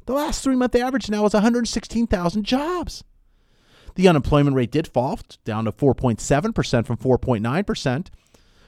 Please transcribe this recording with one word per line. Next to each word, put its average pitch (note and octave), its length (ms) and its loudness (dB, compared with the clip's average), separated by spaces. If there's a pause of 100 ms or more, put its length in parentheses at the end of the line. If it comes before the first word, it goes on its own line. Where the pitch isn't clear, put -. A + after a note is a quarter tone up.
The A#3+ 80 -6
last D4 280 -2
three-month B3+ 340 2
average B3 340 0
now G#3 160 0
is G3+ 80 4
a G#3+ 80 4
hundred A#3 260 2
sixteen A#3 400 -2
thousand G3+ 380 -2
jobs. D4 580 -2 (920)
The F#3 120 4
unemployment C#3+ 480 4
rate B2 160 0
did D#3 160 -2
fall C3+ 300 -2
t-, - 280 -20
down A2 200 -4
to A2 60 -2
four C3 240 2
point A#2+ 260 0
seven F3 320 0
percent - 320 0
from A#2 120 -4
four B2+ 200 2
point A#2 240 -2
nine C3 220 -2
percent. C#3+ 480 -4 (560)